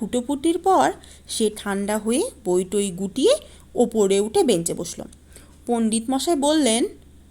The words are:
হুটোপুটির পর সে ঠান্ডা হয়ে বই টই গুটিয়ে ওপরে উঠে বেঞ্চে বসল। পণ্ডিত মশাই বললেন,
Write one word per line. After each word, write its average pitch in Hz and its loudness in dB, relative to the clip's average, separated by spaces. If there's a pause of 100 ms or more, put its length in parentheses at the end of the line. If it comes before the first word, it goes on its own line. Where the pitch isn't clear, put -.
হুটোপুটির 277 -2
পর 349 4 (360)
সে 214 0
ঠান্ডা 202 -4
হয়ে 247 -2 (140)
বই 180 0
টই 202 -2
গুটিয়ে 196 0 (380)
ওপরে 202 2
উঠে 220 2
বেঞ্চে 175 2
বসল। - -10 (640)
পণ্ডিত 226 -2
মশাই 269 0
বললেন, 277 2 (460)